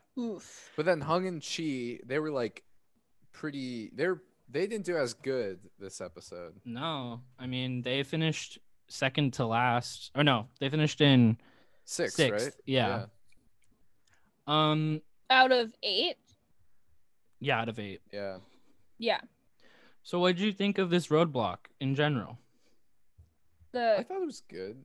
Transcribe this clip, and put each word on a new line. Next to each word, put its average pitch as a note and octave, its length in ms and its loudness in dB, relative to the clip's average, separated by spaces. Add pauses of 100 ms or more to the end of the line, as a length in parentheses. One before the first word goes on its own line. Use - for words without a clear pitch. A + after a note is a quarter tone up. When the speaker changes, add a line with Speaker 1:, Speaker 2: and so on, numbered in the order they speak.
(220)
Speaker 1:
Oof. - 540 -12
Speaker 2:
But D3+ 100 -4
then E3+ 140 2
Hung E3 260 -2
and E3+ 160 -8
Chi, C3 600 -6
they C3 160 -4
were, D#3 100 -6
like, B2 340 -6 (680)
pretty, B2+ 640 -10
they're, E3 280 -4 (260)
they C#3+ 180 -4
didn't G#3+ 200 -6
do F3 100 -2
as B2+ 180 -2
good A2+ 640 -6
this G2 220 -14
episode. F2 640 -16
Speaker 3:
No, B2 580 -8 (160)
I B2+ 80 -12
mean, B2+ 360 -4
they C3 220 0
finished D#3+ 540 -4 (300)
second C3+ 460 0
to B2 120 0
last. A#2+ 680 0
Or C#3 80 4
no, B2+ 260 4 (120)
they C3+ 100 -2
finished D3+ 300 2
in B2+ 380 8 (460)
Speaker 2:
Sixth, - 320 -4
Speaker 3:
sixth, A#2 280 2
Speaker 2:
right? C#3+ 100 -6 (120)
Speaker 3:
yeah. A2+ 400 2 (1400)
Speaker 2:
Yeah. D3+ 240 4
Speaker 3:
Um, D#3 320 0 (280)
Speaker 1:
Out C4 220 6
of A#3 300 0
eight? A3 340 -2 (1200)
Speaker 3:
Yeah, C3+ 200 0
out A2+ 80 -4
of G#2+ 100 -8
eight. G2+ 240 -10 (100)
Speaker 2:
Yeah. G2 260 -8 (600)
Speaker 1:
Yeah. A3 220 -2 (840)
Speaker 3:
So - 180 -2
what F3+ 160 4
did F#3 80 0
you G#3+ 80 2
think G3 260 0
of F#3 120 2
this F3 180 2
roadblock C#3 500 2 (220)
in C3+ 140 0
general? C3 440 0 (1300)
Speaker 1:
The A#3 280 2
Speaker 2:
I - 20 0
thought F#4 180 -6
it F4+ 60 -2
was C4 160 -10
good. G#2+ 420 -12